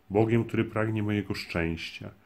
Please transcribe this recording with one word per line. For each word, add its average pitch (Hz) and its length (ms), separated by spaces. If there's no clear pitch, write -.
Bogiem, 113 340
który 113 200
pragnie 110 380
mojego 104 320
szczęścia, 82 760